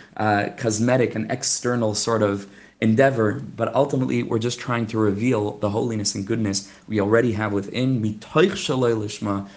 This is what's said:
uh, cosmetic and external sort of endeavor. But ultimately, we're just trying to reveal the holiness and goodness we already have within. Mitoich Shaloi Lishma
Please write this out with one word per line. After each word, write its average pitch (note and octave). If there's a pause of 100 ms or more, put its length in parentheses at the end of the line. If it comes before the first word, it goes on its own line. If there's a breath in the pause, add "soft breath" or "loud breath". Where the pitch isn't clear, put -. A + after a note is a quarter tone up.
(160 loud breath)
uh, G#2
cosmetic A#2
and A2
external A#2+
sort A2
of G2+ (340 loud breath)
endeavor. A2 (200)
But A2+
ultimately, C3
we're A2+
just A#2+
trying A#2
to A2+
reveal G#2+
the G#2
holiness A2
and G2+
goodness G#2 (200 loud breath)
we G#2+
already A2+
have G#2+
within. A2+
Mitoich D#3
Shaloi B2
Lishma G#2 (100)